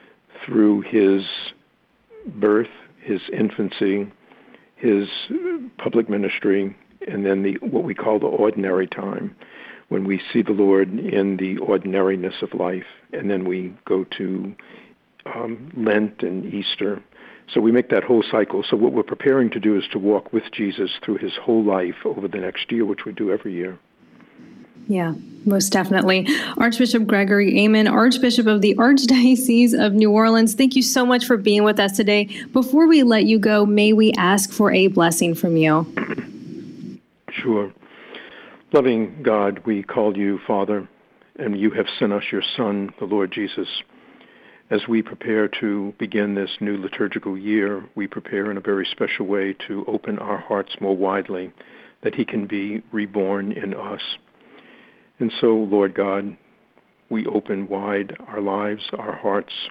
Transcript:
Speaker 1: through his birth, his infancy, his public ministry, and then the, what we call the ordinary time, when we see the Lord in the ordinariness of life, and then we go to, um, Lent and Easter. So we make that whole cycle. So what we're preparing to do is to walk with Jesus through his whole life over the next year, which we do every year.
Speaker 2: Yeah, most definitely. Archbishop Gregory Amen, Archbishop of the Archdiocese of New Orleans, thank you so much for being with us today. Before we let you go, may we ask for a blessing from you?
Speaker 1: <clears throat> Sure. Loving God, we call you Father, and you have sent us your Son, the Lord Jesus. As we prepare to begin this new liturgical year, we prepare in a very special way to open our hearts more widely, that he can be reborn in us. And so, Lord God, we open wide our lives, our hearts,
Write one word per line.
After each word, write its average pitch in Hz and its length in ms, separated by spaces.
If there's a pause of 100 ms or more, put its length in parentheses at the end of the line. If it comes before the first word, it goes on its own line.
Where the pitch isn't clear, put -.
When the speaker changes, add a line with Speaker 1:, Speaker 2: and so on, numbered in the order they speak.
(460)
Speaker 1:
through 107 360
his 98 420 (1040)
birth, 104 400 (340)
his 98 200 (120)
infancy, 101 800 (640)
his 101 320 (720)
public 113 280
ministry, 101 680 (320)
and 101 180
then 98 160
the, 98 200
what - 220
we 117 120
call 107 240
the - 80
ordinary 95 600
time, 98 480 (520)
when 98 180
we 98 160 (100)
see 117 120
the 110 80
Lord 98 360 (120)
in 98 380
the 95 200
ordinariness 95 840
of - 100
life, 92 320 (260)
and - 200
then 92 140
we 92 280 (120)
go 95 180 (160)
to, 95 340 (720)
um, 117 500
Lent 107 460
and 95 320
Easter. 101 480 (520)
So - 80
we 110 100
make 123 180
that 101 140
whole 113 260
cycle. 98 400
So 120 80
what 123 160
we're 117 80
preparing 131 500
to 113 80
do 104 160
is 95 160
to - 60
walk 101 340
with 113 200
Jesus 98 400 (120)
through 104 140
his 95 140 (100)
whole 113 220
life 95 320 (100)
over 98 220
the 87 100
next 92 340
year, 113 140
which 101 200
we 110 60
do 101 200
every 104 220
year. 90 260 (1080)
Speaker 2:
Yeah, 175 260 (320)
most 196 260
definitely. 190 560 (300)
Archbishop 233 500
Gregory 202 520
Amen, 214 280
Archbishop 240 580
of 208 160
the 196 140
Archdiocese 247 960
of 202 200
New 214 180
Orleans, 226 420
thank 262 220
you 254 80
so 254 240
much 247 180
for 240 120
being 208 260
with 214 160
us 196 180
today. 208 280 (280)
Before 262 340
we 320 140
let 226 240
you 220 140
go, 208 260
may 208 280
we 220 200
ask 196 380
for 208 200
a 190 160
blessing 170 460
from 165 240
you? 160 300 (100)
Speaker 1:
<clears throat> - 380 (960)
Sure. 104 400 (1000)
Loving 120 500
God, 101 420
we 104 180
call 104 340
you 101 280
Father, 101 440 (480)
and 107 200
you 104 140
have 101 140 (120)
sent 107 140
us 101 200
your 98 100 (160)
Son, 101 420
the 110 60
Lord 98 260
Jesus. 98 360 (1040)
As 104 180
we 113 140
prepare 110 440 (140)
to 101 380
begin 104 360
this 98 140 (100)
new 104 160
liturgical 95 600
year, 101 580
we 101 120
prepare 104 440
in 101 60
a 95 40
very 98 300
special - 360
way 98 280 (120)
to 101 200
open 107 320
our 104 200
hearts 101 420
more 98 160
widely, 95 560 (480)
that - 140
he 113 100
can 107 200
be 104 360 (100)
reborn 101 640
in 98 220
us. 101 260 (1160)
And 113 200
so, 117 160
Lord 101 380
God, 101 420 (720)
we 110 180
open 101 420
wide 101 480 (100)
our 104 140
lives, 104 420 (140)
our 107 180
hearts, - 380 (180)